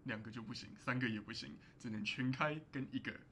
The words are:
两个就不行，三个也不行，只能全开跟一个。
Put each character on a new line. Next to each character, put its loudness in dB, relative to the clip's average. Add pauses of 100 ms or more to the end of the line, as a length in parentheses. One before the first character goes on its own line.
两 -2
个 -6
就 -6
不 -4
行， -8 (100)
三 2
个 6
也 2
不 -8
行， -6 (200)
只 -4
能 0
全 4
开 4 (100)
跟 -2
一 0
个。 -4 (140)